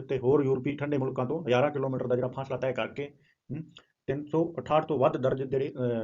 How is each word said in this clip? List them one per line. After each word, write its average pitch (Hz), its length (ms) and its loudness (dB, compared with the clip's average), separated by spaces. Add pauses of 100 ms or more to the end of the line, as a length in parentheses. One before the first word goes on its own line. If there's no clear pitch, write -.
ਤੇ 135 100 0
ਹੋਰ 139 240 4
ਯੂਰਪੀ 131 340 0
ਠੰਡੇ 143 200 -2
ਮੁਲਕਾਂ 131 280 0
ਤੋਂ 156 200 -4
ਹਜ਼ਾਰਾਂ 127 260 4
ਕਿਲੋਮੀਟਰ 131 360 -2
ਦਾ 123 80 2
ਜਿਹੜਾ 123 120 0
ਫਾਸਲਾ 131 300 -6
ਤੈਅ 131 160 -2
ਕਰਕੇ, 123 420 -6 (380)
ਹਮ, 156 100 -8 (440)
ਤਿੰਨ 143 180 -4
ਸੌ 165 340 0
ਅਠਾਹਠ 151 260 2
ਤੋਂ 147 140 -2
ਵੱਧ 151 180 4
ਦਰਜੇ 127 280 0
ਜਿਹੜੇ, 135 280 -2 (300)